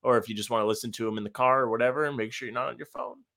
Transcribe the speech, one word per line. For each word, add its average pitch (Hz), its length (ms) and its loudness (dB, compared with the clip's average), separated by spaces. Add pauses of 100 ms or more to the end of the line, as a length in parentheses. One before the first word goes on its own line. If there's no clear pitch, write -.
or 127 160 6
if 107 100 -2
you 113 80 -4
just 104 140 -4
wanna 110 160 2
listen 110 260 -2
to 113 160 -4
'em 110 100 -4
in 107 60 -6
the 104 60 -6
car 127 320 4
or 120 80 0
whatever, 127 340 2
and 143 120 -4
make 110 160 -4
sure 131 140 -10
you're 113 80 -10
not 123 140 -2
on - 80 -8
your 147 100 -14
phone 131 380 -12 (120)